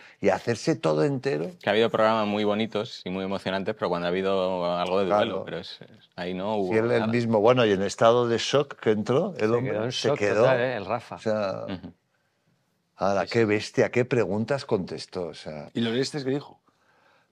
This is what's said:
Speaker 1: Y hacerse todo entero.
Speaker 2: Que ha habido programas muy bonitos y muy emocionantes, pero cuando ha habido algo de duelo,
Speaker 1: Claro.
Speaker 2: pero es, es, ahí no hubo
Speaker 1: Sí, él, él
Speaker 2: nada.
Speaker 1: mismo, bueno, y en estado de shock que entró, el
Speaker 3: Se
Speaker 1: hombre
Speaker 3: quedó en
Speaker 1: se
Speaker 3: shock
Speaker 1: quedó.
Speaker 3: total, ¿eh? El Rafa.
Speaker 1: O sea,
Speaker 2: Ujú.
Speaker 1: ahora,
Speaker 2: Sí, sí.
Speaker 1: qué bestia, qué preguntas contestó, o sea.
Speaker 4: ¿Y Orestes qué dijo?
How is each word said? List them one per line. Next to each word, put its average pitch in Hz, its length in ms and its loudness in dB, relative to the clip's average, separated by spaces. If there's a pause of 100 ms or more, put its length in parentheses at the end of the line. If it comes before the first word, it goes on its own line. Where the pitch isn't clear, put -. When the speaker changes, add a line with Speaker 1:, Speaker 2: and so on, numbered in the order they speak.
(200)
Speaker 1:
Y 98 80 0
hacerse 117 480 0
todo 156 300 0
entero. 143 460 -2 (100)
Speaker 2:
Que - 80 0
ha - 20 2
habido 110 180 4
programas 110 380 2
muy 104 160 0
bonitos 104 640 -2
y 92 40 -6
muy 95 140 -4
emocionantes, 95 520 -4
pero 104 120 -2
cuando 87 200 -2
ha - 20 0
habido 92 560 0 (120)
algo 90 220 0
de 98 60 2
duelo, 98 200 2
Speaker 1:
Claro. - 200 -6
Speaker 2:
pero 82 140 -8
es, - 220 -14
es, - 360 -20
ahí 90 160 -6
no 98 240 -4
hubo 92 160 -2
Speaker 1:
Sí, 110 60 4
él, 117 120 0
él 120 80 2
Speaker 2:
nada. 110 80 0
Speaker 1:
mismo, 113 320 2
bueno, 120 260 6
y 107 60 4
en 95 100 2
estado 117 460 4
de 117 120 2
shock - 380 -2
que - 140 0
entró, 123 460 0
el - 20 -10
Speaker 3:
Se 107 60 0 (100)
Speaker 1:
hombre 120 160 -2
Speaker 3:
quedó 107 140 -2
en 127 80 -4
Speaker 1:
se - 160 -2
Speaker 3:
shock 143 100 0
Speaker 1:
quedó. 104 220 2
Speaker 3:
total, 127 180 4
¿eh? 127 160 -2
El 101 100 -6
Rafa. 107 300 -6
Speaker 1:
O 85 40 -16
sea, 101 500 -2
Speaker 2:
Ujú. 87 240 -12 (1040)
Speaker 1:
ahora, 95 240 0
Speaker 2:
Sí, 85 60 -4
sí. - 60 -10
Speaker 1:
qué 117 120 4
bestia, 104 440 0
qué 123 140 0
preguntas 113 600 -2
contestó, 87 640 -4
o 78 60 -10
sea. 76 400 -12
Speaker 4:
¿Y 117 140 -2
Orestes 131 380 -4
qué 131 60 -2
dijo? - 280 -8 (720)